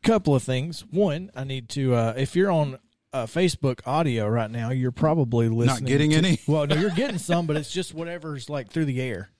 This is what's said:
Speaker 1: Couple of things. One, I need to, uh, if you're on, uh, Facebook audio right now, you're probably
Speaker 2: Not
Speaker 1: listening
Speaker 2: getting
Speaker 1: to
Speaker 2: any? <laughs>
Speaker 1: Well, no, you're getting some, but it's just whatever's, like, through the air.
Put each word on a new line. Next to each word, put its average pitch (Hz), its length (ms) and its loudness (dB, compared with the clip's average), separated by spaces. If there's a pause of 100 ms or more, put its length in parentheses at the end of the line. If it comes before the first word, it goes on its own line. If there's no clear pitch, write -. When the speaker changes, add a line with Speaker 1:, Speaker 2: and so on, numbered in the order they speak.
Speaker 1:
Couple 196 320 4
of 131 100 4
things. 135 380 -4 (100)
One, 180 440 0
I 127 80 -8
need 131 260 -8
to, 131 240 0
uh, 113 220 2
if 131 200 -2
you're 190 160 4
on, 147 280 0 (320)
uh, 123 140 -4
Facebook 147 600 0
audio 123 440 0
right 113 200 0
now, 117 200 -6
you're 127 240 -2
probably 120 560 2
Speaker 2:
Not 113 80 0
Speaker 1:
listening 127 280 2
Speaker 2:
getting 143 260 2
Speaker 1:
to 156 60 4
Speaker 2:
any? 170 260 4
<laughs> - 40 -6
Speaker 1:
Well, 151 200 2
no, 151 80 2
you're 185 160 2
getting 208 260 -2
some, 170 300 -2
but 151 100 0
it's 151 140 -6
just 175 220 -6
whatever's, 160 560 -10
like, 139 220 -6
through 160 140 0
the 131 160 -2
air. 104 280 -6 (100)